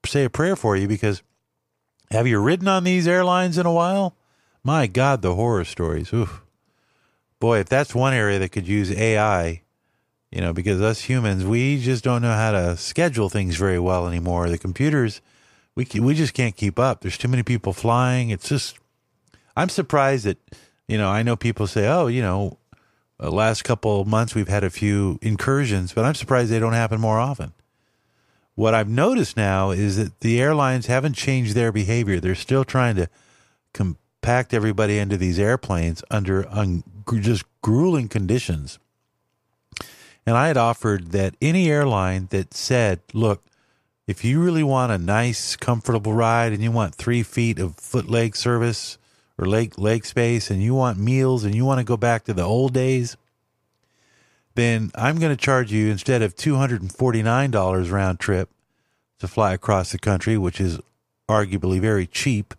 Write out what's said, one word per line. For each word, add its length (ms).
say 180
a 60
prayer 260
for 180
you 140
because 340
have 140
you 120
ridden 300
on 160
these 220
airlines 520
in 80
a 60
while? 420
My 240
God, 340
the 140
horror 300
stories. 500
Oof. 260
Boy, 180
if 100
that's 280
one 180
area 240
that 120
could 160
use 260
A 260
I, 440
you 100
know, 140
because 260
us 220
humans, 420
we 380
just 220
don't 180
know 100
how 200
to 260
schedule 500
things 280
very 220
well 280
anymore. 420
The 80
computers, 640
we 100
ca-, 160
we 140
just 180
can't 240
keep 220
up. 220
There's 180
too 100
many 140
people 320
flying. 560
It's 180
just, 300
I'm 120
surprised 560
that, 140
you 100
know, 140
I 120
know 140
people 300
say, 200
"Oh, 200
you 160
know, 340
the 140
last 300
couple 380
of 60
months 280
we've 140
had 160
a 60
few 500
incursions," 720
but 140
I'm 80
surprised 360
they 100
don't 120
happen 280
more 180
often. 340
What 200
I've 140
noticed 480
now 340
is 280
that 200
the 220
airlines 460
haven't 260
changed 420
their 160
behavior. 480
They're 160
still 300
trying 320
to 120
compact 800
everybody 460
into 180
these 220
airplanes 720
under 400
un-, 320
gr-, 160
just 240
grueling 460
conditions. 720
And 100
I 120
had 80
offered 560
that 280
any 300
airline 640
that 200
said, 460
"Look, 320
if 160
you 180
really 220
want 260
a 80
nice, 560
comfortable 600
ride 380
and 80
you 120
want 240
three 260
feet 380
of 160
foot 340
leg 240
service 640
or 80
leg, 320
leg 260
space 460
and 100
you 140
want 240
meals 460
and 100
you 100
wanna 200
go 120
back 280
to 100
the 80
old 320
days, 420
then 400
I'm 240
gonna 160
charge 340
you, 220
instead 300
of 120
two 220
hundred 260
and 100
forty-nine 600
dollars 380
round 280
trip 300
to 80
fly 240
across 380
the 80
country, 380
which 240
is 200
arguably 520
very 280
cheap 500